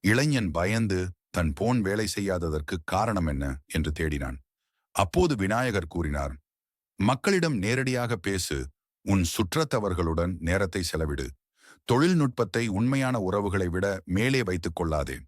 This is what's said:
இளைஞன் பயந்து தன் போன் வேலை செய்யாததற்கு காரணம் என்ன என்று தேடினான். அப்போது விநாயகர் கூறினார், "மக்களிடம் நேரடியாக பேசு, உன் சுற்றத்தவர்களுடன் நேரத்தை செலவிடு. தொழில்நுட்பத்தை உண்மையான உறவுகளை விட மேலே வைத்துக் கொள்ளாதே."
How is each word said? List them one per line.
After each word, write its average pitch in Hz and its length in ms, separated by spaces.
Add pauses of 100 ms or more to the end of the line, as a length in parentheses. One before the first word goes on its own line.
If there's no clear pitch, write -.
இளைஞன் 120 500
பயந்து 92 580 (200)
தன் 82 240
போன் 117 280
வேலை 104 260
செய்யாததற்கு 87 760
காரணம் 98 420
என்ன 69 320 (160)
என்று 78 260
தேடினான். 69 360 (560)
அப்போது 156 440
விநாயகர் 101 520
கூறினார், 71 500 (580)
"மக்களிடம் 151 640
நேரடியாக 120 580
பேசு, 85 520 (340)
உன் 98 220
சுற்றத்தவர்களுடன் 90 1160
நேரத்தை 92 440
செலவிடு. 73 460 (560)
தொழில்நுட்பத்தை 123 840
உண்மையான 127 520
உறவுகளை 95 480
விட 92 380
மேலே 120 380
வைத்துக் 87 320
கொள்ளாதே." 71 520